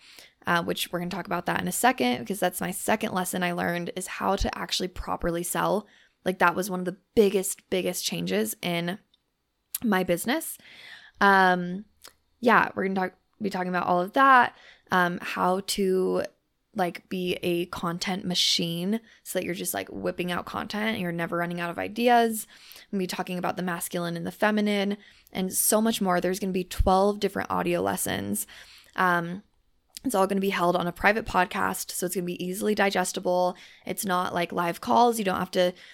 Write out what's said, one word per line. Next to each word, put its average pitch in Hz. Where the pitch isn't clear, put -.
uh, 170
which -
we're 180
gonna 175
talk 185
about 175
that 175
in 180
a 180
second 247
because 202
that's 180
my 175
second 220
lesson 185
I 175
learned 175
is 185
how 196
to -
actually 185
properly 175
sell. 175
Like, 185
that 175
was 190
one 185
of 180
the 180
biggest, 196
biggest 180
changes 185
in 175
my 190
business. 202
Um, 185
yeah, 226
we're 196
gonna 190
talk, 185
be 202
talking 180
about 180
all 180
of 185
that, 269
um, 180
how 185
to, 185
like, 180
be 180
a 175
content 180
machine 180
so -
that 180
you're 175
just, 180
like, 196
whipping 175
out 175
content 214
and -
you're 175
never 170
running 175
out 175
of 165
ideas. 226
I'm -
gonna 190
be 180
talking 180
about 175
the 170
masculine 170
and 170
the 175
feminine 208
and 190
so -
much 226
more. 180
There's 185
gonna 190
be 185
twelve 196
different 196
audio 175
lessons. 190
Um, 175
it's 262
all 190
gonna 196
be 196
held 175
on 170
a 175
private 208
podcast, 190
so -
it's 180
gonna 180
be 175
easily 208
digestible. 185
It's 208
not 180
like 175
live 175
calls. 233
You 208
don't 185
have 180
to, 180